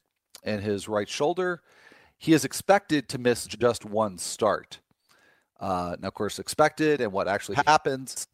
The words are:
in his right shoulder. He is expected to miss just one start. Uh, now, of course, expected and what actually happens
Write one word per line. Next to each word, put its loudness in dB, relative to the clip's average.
in -4
his -4
right -2
shoulder. -2
He 4
is 6
expected 0
to -8
miss 0
just 0
one -2
start. -2
Uh, -4
now, -8
of -8
course, -6
expected 2
and -2
what 0
actually -2
happens 2